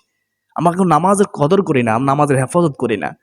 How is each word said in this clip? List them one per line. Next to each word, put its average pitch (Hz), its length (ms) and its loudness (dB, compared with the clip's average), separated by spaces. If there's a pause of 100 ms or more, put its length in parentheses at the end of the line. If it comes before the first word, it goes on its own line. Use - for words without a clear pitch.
(560)
আমরা 170 160 0
কিন্তু 185 120 0
নামাজের 185 500 2
কদর 170 280 2
করি 139 220 0
না, 113 100 0
আমরা 123 120 -2
নামাজের 143 320 0
হেফাজত 147 400 0
করি 113 200 -4
না। 73 140 -6 (120)